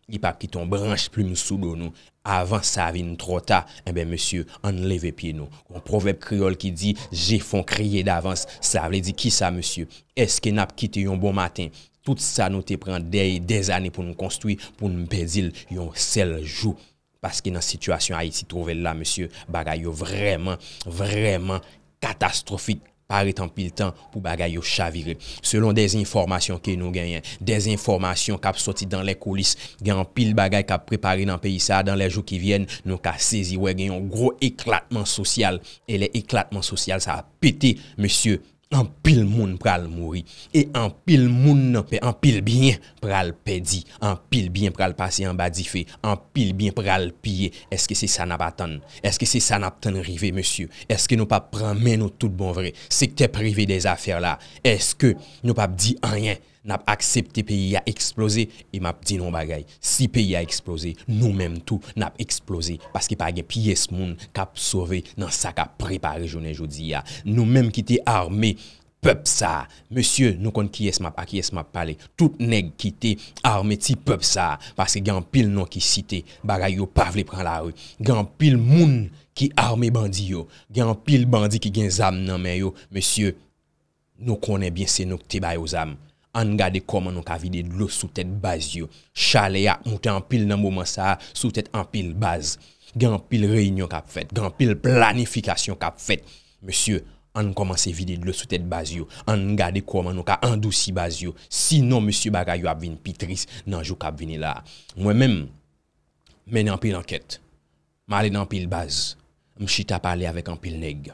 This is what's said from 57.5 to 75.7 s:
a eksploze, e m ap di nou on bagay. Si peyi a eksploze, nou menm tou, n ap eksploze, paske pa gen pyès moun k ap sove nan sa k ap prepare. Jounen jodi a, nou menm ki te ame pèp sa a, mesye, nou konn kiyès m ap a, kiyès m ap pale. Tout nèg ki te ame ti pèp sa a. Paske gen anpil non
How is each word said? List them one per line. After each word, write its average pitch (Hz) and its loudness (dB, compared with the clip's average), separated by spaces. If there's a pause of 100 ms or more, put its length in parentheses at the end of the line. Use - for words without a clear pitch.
a - 0
eksploze, 107 0 (260)
e 98 -6
m 92 -2
ap - -10
di 95 -2
nou 90 -4
on 85 -4
bagay. 80 -6 (160)
Si - 2
peyi 101 2
a 85 0
eksploze, 82 -6 (100)
nou 110 2
menm 85 -2
tou, 101 -2 (160)
n 101 -2
ap - -12
eksploze, 85 -6 (140)
paske - -2
pa 85 -2
gen 87 -6
pyès 107 0
moun 87 -4 (180)
k 98 -2
ap - -8
sove 90 -2 (100)
nan 90 -6
sa - -4
k 85 -2
ap - -8
prepare. 85 -4
Jounen 78 -8
jodi 78 -8
a, 69 -8 (240)
nou 113 4
menm 120 4
ki 104 -2
te 120 4 (100)
ame 101 2 (500)
pèp - 4
sa 85 2
a, - -10 (280)
mesye, 127 4
nou 107 0
konn 104 -2
kiyès 107 0
m 92 -4
ap - -8
a, 95 -10
kiyès 95 -4
m 82 -4
ap - -16
pale. 82 -4 (240)
Tout 151 6
nèg 107 2
ki 104 -2
te 110 2 (320)
ame 104 2
ti - 2
pèp - 0
sa 85 2
a. - -8 (180)
Paske 98 0
gen 98 2
anpil 110 4
non 98 0